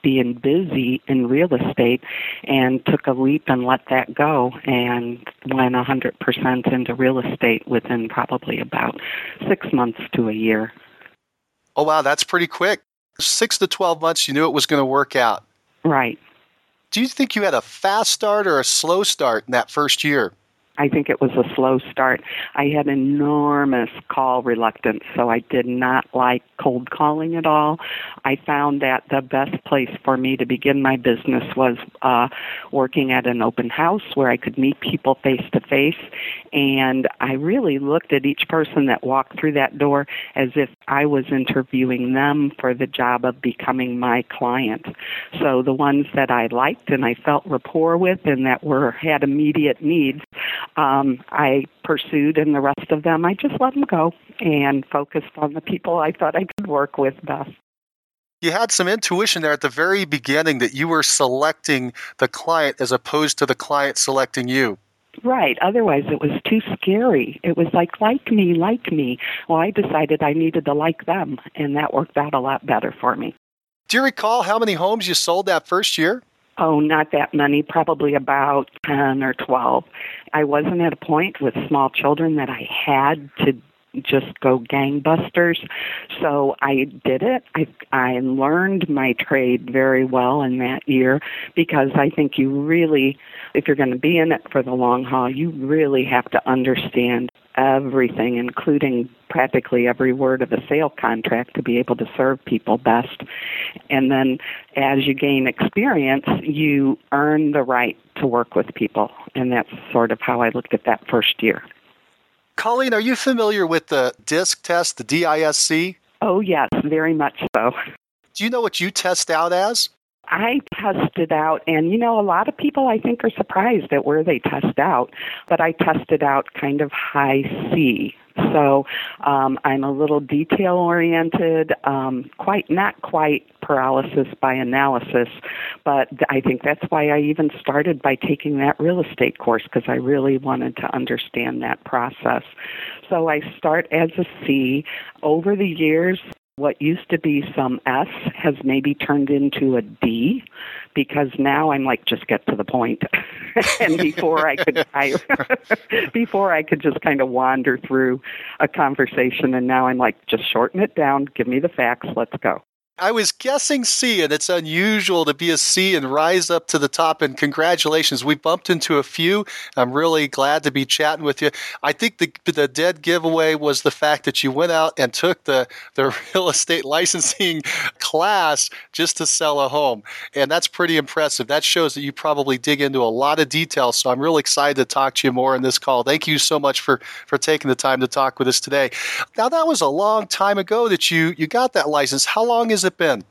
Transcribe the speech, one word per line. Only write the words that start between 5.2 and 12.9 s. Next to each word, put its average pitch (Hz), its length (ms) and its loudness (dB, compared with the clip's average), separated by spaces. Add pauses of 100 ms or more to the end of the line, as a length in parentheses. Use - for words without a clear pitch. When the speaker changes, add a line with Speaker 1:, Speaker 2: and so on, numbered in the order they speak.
Speaker 1:
went 127 280 2
a 127 60 2
hundred 127 380 -2
percent 127 480 0
into 123 260 0
real 131 240 2
estate 120 500 0
within 117 400 -2
probably - 520 -4
about - 420 -4 (460)
six - 260 -2
months 120 260 -2 (140)
to 117 160 0
a - 20 -4
year. 110 400 0 (1040)
Speaker 2:
Oh, 139 60 2
wow, 156 220 2
that's 143 200 2
pretty 175 220 0
quick. 185 380 -2 (360)